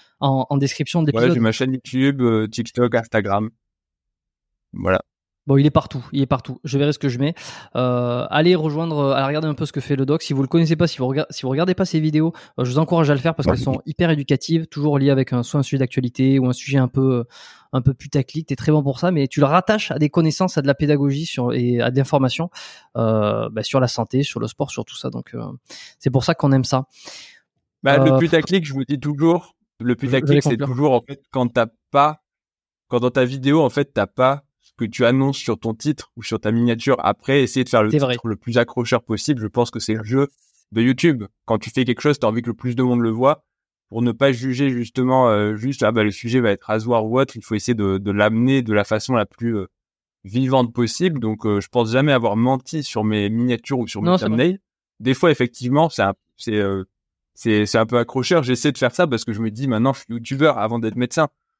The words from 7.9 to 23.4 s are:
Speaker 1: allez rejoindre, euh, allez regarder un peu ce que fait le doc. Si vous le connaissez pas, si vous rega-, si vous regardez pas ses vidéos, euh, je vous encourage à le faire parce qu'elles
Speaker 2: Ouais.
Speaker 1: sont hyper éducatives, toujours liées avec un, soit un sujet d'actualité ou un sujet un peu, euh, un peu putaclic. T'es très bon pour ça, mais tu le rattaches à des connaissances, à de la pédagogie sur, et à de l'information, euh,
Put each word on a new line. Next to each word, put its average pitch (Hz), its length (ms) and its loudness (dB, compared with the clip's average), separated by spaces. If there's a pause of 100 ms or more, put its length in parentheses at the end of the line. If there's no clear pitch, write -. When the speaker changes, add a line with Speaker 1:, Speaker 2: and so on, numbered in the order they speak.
Speaker 1:
allez 160 240 4
rejoindre, 156 440 -2
euh, 139 160 2
allez 135 140 0
regarder 151 200 -2
un 151 60 -2
peu 156 120 -6
ce 143 60 -6
que - 80 -8
fait 143 160 -2
le 135 100 0
doc. 147 160 0
Si - 120 -4
vous 135 80 2
le 135 80 -2
connaissez 165 260 4
pas, 165 120 2
si - 100 -10
vous 127 100 -2
rega-, 135 220 -2
si - 140 -12
vous 131 60 -4
regardez 170 240 0
pas 185 120 -2
ses 160 160 -2
vidéos, 156 320 0 (260)
euh, 127 60 0
je 123 60 -2
vous 135 80 0
encourage 160 300 2
à 147 40 4
le 135 80 0
faire 165 120 0
parce 143 120 -4
qu'elles - 100 2
Speaker 2:
Ouais. - 80 -4
Speaker 1:
sont 135 220 -2
hyper 165 240 0
éducatives, 156 580 0
toujours 147 320 0
liées 135 100 4
avec 135 220 2
un, 123 120 0
soit 143 180 -2
un - 20 0
sujet 139 140 -2
d'actualité 131 600 0
ou 127 120 2
un - 40 2
sujet 135 260 -2
un 131 100 2
peu, 131 300 2
euh, 117 40 -2 (480)
un 135 100 0
peu 135 120 4
putaclic. 143 520 -6
T'es 135 120 -6
très - 160 2
bon 151 100 4
pour 135 160 -4
ça, 180 120 0
mais 143 180 0
tu - 100 -4
le 147 60 4
rattaches 185 440 2
à - 100 -4
des 151 100 2
connaissances, 165 480 0
à 151 40 2
de 135 60 -2
la 139 80 2
pédagogie 143 500 0
sur, 123 280 -4
et 120 260 0
à 117 120 0
de 127 60 -2
l'information, 139 520 0 (480)
euh, 110 520 0